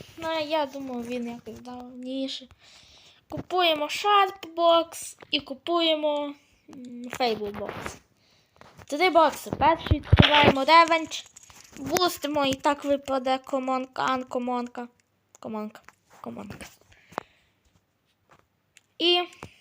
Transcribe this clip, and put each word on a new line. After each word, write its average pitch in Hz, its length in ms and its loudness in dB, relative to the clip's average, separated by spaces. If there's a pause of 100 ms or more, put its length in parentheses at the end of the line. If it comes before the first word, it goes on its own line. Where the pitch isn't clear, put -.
(180)
Ну, 320 220 -4
я 302 260 0
думаю, 269 380 -8
він 240 240 -6
якось 233 320 -14
давніше. 254 880 -10 (840)
Купуємо 320 560 0
Sharp 381 720 0
Box 330 600 0 (140)
і 294 80 0
купуємо, 302 840 -2
м, 285 100 -10 (680)
Fable 220 560 -4
Box. - 360 -10 (920)
Три 330 240 0
бокси. 311 420 2
Перший 311 480 2
відкриваємо 285 640 6
Revenge. 320 600 4 (520)
Бустимо, 294 680 0
і 262 80 0
так 285 300 0
випаде 269 540 -2
комонка, 262 640 -6
анкомонка. 247 840 -4 (520)
Комонка, 214 420 -10 (400)
комонка. 101 440 -14 (2250)
І 349 260 2 (380)